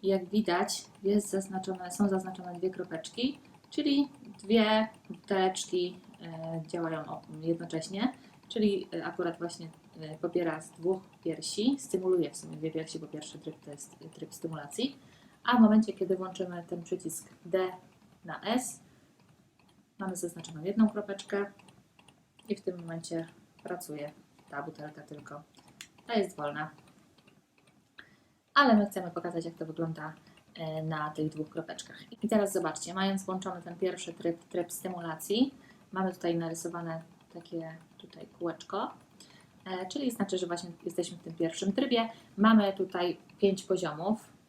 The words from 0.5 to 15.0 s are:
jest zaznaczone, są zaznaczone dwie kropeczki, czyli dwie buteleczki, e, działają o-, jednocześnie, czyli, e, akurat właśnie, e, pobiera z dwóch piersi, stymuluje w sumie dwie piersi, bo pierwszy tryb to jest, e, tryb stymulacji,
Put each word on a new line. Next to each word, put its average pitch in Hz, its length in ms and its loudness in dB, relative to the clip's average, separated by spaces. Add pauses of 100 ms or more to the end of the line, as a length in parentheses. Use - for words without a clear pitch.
jest 202 260 4
zaznaczone, 185 640 -4
są 202 180 2
zaznaczone 185 440 -2
dwie 175 160 -2
kropeczki, 185 720 -4 (300)
czyli 285 400 2 (340)
dwie 220 440 6 (220)
buteleczki, 185 880 0 (220)
e, 165 460 -6
działają 160 380 -4
o-, 156 160 -10 (200)
jednocześnie, 170 720 -2 (340)
czyli, 208 460 2
e, 165 120 -4
akurat 170 320 -2
właśnie, 165 320 -8 (320)
e, 156 160 -10
pobiera 170 440 0
z - 100 -18
dwóch 185 300 0 (220)
piersi, 214 560 0
stymuluje 185 520 2
w - 60 -14
sumie 160 200 -12
dwie 156 140 -2
piersi, 160 280 -6
bo 151 80 -12
pierwszy 151 320 -12
tryb 156 260 -10
to 151 60 -14
jest, - 240 -16 (100)
e, 165 40 -14
tryb - 240 -14
stymulacji, 160 640 -4 (460)